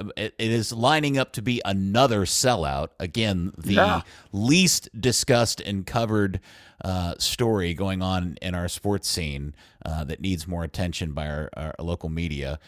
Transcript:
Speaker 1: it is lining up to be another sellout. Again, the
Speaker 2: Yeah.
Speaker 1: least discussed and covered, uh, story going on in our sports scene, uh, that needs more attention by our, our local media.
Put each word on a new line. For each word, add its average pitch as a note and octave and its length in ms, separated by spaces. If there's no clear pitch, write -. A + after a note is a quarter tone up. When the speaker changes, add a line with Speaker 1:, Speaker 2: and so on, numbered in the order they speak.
Speaker 1:
it G#2+ 220
is A2+ 340
lining C#3 460
up C3 140
to A2+ 100
be A#2+ 220
another G2 580
sellout. D#2+ 680
Again, F#2+ 600
the F2+ 160
Speaker 2:
Yeah. F#3 280
Speaker 1:
least C#3+ 560
discussed A#2+ 640
and G2 260
covered, G#2 540
uh, F2+ 360
story G2+ 560
going F#2+ 260
on F#2 400
in F2+ 140
our F2 140
sports - 400
scene, C#2+ 460
uh, D#2 200
that D2 180
needs F2+ 260
more E2+ 160
attention F2 480
by D2+ 140
our, D2+ 280
our D#2 240
local E2+ 300
media. D2+ 600